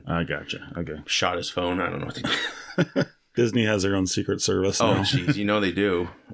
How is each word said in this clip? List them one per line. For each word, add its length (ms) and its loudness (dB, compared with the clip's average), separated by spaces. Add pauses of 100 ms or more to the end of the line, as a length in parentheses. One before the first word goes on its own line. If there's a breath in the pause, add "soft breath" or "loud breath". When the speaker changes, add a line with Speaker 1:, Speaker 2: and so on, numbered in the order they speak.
Speaker 1:
I 160 0
gotcha. 540 -6
Okay. 280 -6
Speaker 2:
shot 300 0
his 140 -4
phone. 320 -2
I 80 0
don't 100 -6
know 60 -4
what 100 -8
they 680 -2 (180)
did. 60 0 (140)
<laughs> 140 -12
Speaker 3:
Disney 300 4
has 180 2
their 140 2
own 100 2
secret 340 -2
service 380 2
Speaker 2:
Oh, 140 4
Speaker 3:
now. 80 2
Speaker 2:
jeez, 340 0
you 80 -2
know 160 2
they 140 0
do. 340 2 (260)